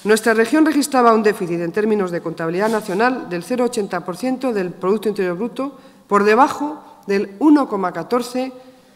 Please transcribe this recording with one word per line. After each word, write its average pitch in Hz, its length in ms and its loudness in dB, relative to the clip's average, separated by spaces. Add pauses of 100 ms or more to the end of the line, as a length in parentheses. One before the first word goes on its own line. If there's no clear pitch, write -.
nuestra 220 300 2
región 226 320 4
registraba 262 480 4
un 220 80 4
déficit 196 400 0
en 170 100 -4
términos 208 380 0
de 170 120 -4
contabilidad 170 480 -2
nacional 220 600 -2
del 175 140 -6
cero 247 220 -2
coma 233 40 0
ochenta 196 300 -4
por 175 180 -8
ciento 254 340 -4
del 185 200 -2
Producto 202 380 -2
Interior 185 280 -4
Bruto, 247 400 -6 (300)
por 202 160 2
debajo 277 600 2 (220)
del 202 320 -2
uno 294 320 4
coma 190 220 -4
catorce 240 600 -4 (440)